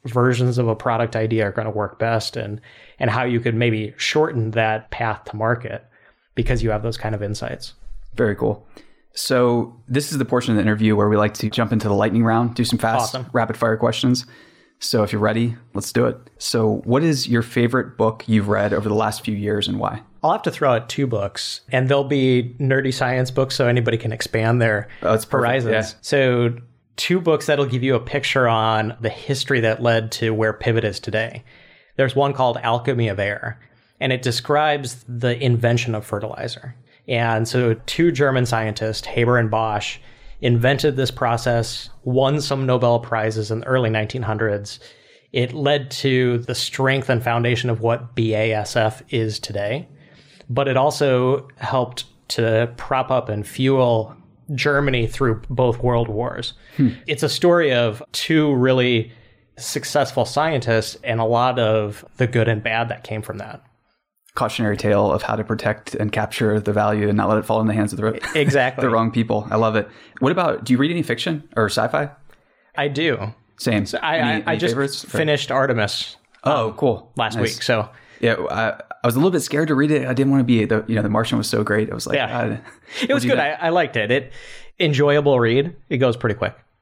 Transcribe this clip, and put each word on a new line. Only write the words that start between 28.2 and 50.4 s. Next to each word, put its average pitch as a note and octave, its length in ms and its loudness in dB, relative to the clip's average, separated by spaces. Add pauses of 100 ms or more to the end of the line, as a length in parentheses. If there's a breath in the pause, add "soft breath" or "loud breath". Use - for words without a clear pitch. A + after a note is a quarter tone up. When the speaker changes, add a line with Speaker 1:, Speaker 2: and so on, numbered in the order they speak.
Speaker 1:
on A2 520 2
the A2+ 100 -4
history C3+ 500 -2
that A2+ 220 0
led A2+ 300 2
to A2+ 220 -2
where A2 180 2
Pivot A2+ 320 0
is G#2 160 -4
today. A2 440 -6 (520 soft breath)
There's C3 200 0
one C#3 160 2
called B2+ 260 0
Alchemy A#2 500 0
of G2 120 -4
Air, G#2 400 -6 (400 soft breath)
and C3 120 -2
it B2+ 100 -4
describes D3 880 -2
the A#2+ 340 -2
invention A#2+ 520 2
of G#2+ 100 -6
fertilizer. A2 720 -8 (320 soft breath)
And A2+ 420 0
so A#2+ 260 2 (120)
two E3+ 260 2
German C3 320 2
scientists, A2 640 -4
Haber A#2+ 320 2
and A2+ 120 2
Bosch, A2 480 -2 (420 soft breath)
invented B2+ 560 2
this C3 160 0
process, A#2 800 -2 (120)
won C3+ 380 2
some C3+ 260 -2
Nobel A#2+ 320 2
Prizes A2 540 -2
in A2 80 -2
the - 60 -10
early B2+ 220 2
nineteen A2 340 -2
hundreds. G#2 580 -4 (520 loud breath)
It B2 200 0
led C#3+ 400 0
to B2+ 460 2
the A#2+ 180 -6
strength C3+ 520 -2
and A#2+ 140 0
foundation A#2+ 480 0
of A2 120 -2
what A#2 340 -2
B A2 180 0
A A2 180 2
S G#2+ 240 -4
F A2 340 0
is A2 300 -2
today, G#2+ 480 -6 (640 loud breath)